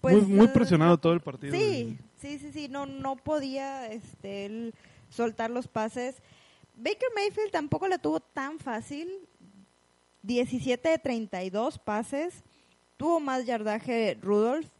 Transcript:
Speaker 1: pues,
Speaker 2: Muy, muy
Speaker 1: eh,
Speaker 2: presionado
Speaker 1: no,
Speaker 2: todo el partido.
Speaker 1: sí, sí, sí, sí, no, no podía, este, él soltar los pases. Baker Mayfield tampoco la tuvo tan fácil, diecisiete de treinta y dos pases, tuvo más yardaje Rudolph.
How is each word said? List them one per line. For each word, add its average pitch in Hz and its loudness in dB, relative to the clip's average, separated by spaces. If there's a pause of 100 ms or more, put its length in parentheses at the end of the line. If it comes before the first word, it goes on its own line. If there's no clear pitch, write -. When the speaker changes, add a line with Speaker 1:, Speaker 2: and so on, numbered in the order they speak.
Speaker 1:
pues, - 8 (100)
Speaker 2:
Muy, 196 4
muy 214 12
Speaker 1:
eh, 262 8
Speaker 2:
presionado 170 6
Speaker 1:
no, 165 6
Speaker 2:
todo 165 4
el 175 2
partido. 139 -8
Speaker 1:
sí, 302 0 (240)
sí, 285 -10
sí, 285 -14
sí, 294 -10
no, 277 -8
no 269 -6
podía, 269 -4
este, 202 -12
él 226 -8 (360)
soltar 233 -4
los 247 -6
pases. 247 -6 (640)
Baker 403 -2
Mayfield 415 -2
tampoco 320 -2
la 370 0
tuvo 311 -2
tan 294 -10
fácil, 285 -8 (1120)
diecisiete 247 0
de 320 4
treinta 226 -4
y 185 -6
dos 226 -2
pases, 277 -4 (640)
tuvo 330 2
más 262 -2
yardaje 220 -2
Rudolph. 226 0 (140)